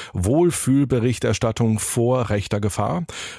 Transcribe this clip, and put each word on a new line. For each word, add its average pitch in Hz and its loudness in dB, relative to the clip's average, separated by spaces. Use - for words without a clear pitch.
Wohlfühlberichterstattung 120 2
vor 120 0
rechter 104 -2
Gefahr? 107 -2